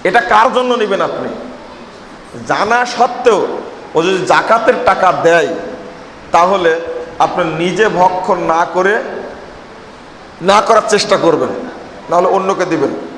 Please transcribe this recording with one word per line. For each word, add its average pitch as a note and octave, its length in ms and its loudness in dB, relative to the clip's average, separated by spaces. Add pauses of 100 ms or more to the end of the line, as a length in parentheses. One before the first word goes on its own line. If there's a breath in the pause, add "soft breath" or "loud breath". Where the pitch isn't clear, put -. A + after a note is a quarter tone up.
এটা F#3+ 180 2
কার A3+ 320 2
জন্য B3 200 0
নেবেন G3 280 0
আপনি? B2+ 280 -4 (1160)
জানা G#3 380 2
সত্ত্বেও A#3 640 0 (480)
ও D#3+ 80 2
যদি F#3 220 0
জাকাতের F3 600 2
টাকা F#3 260 2 (120)
দেয়, E3 240 4 (840)
তাহলে F3 480 2 (400)
আপনি E3 240 0 (140)
নিজে F3+ 320 0
ভক্ষণ F3+ 480 2
না E3 360 0
করে, F#3 200 2 (1500)
না G3 200 4
করার G#3+ 280 4
চেষ্টা G3+ 280 2
করবেন, C#3+ 340 2 (580)
নাহলে F3 180 2
অন্যকে F#3 380 0
দিবেন। D3+ 240 0 (280)